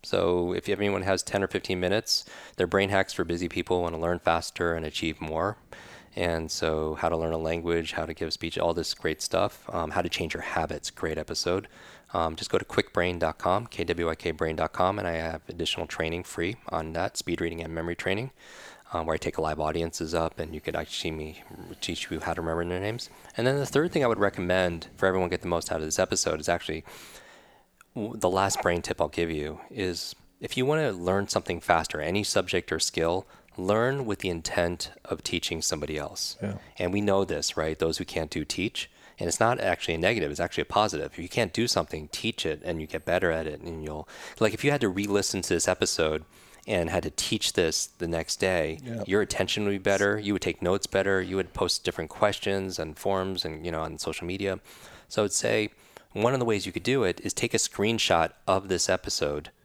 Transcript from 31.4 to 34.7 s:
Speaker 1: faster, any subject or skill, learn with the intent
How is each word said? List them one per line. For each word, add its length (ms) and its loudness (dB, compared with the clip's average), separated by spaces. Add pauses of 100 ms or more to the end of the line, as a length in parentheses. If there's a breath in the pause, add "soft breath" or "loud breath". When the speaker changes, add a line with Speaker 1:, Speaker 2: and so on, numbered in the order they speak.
Speaker 1:
faster, 420 4
any 220 2
subject 480 0
or 80 0
skill, 460 0 (320 loud breath)
learn 480 2
with 140 -2
the 100 -2
intent 640 0 (140)